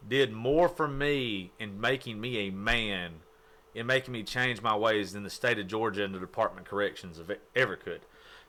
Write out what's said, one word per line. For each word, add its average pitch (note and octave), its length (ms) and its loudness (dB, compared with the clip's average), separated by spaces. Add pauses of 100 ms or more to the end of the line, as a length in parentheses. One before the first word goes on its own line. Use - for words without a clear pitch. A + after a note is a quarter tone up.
did C3 240 4
more C#3 380 4
for D#3 180 0
me C3+ 720 0
in G2+ 220 -6
making A#2+ 400 0
me A2+ 260 -2
a G2 40 -4
man, G2 640 0 (600)
in A#2 120 -4
making B2+ 260 0
me A2 100 -6
change B2 380 -2
my A2 160 2
ways G#2+ 340 4
than G2+ 120 -8
the F#2+ 60 -8
state A#2+ 300 0
of F#2+ 80 -4
Georgia G#2 380 0
and F#2+ 100 -6
the F#2 40 -8
Department F#2 460 -2
of - 60 -12
Corrections G2 460 -2
have E2 140 -12
e-, G2 40 -2 (220)
ever A2 180 2
could. - 260 -8 (480)